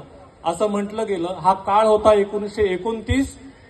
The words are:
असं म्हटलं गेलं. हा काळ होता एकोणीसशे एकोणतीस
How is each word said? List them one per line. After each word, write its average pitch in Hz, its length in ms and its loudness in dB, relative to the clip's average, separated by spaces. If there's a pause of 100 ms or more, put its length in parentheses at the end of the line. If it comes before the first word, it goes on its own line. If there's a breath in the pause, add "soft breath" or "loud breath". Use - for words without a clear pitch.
(440)
असं 175 220 0
म्हटलं 208 400 -4
गेलं. 180 220 -4
हा 180 240 0
काळ 220 340 2
होता 214 280 6
एकोणीसशे 202 600 -2
एकोणतीस 226 640 -4 (320 loud breath)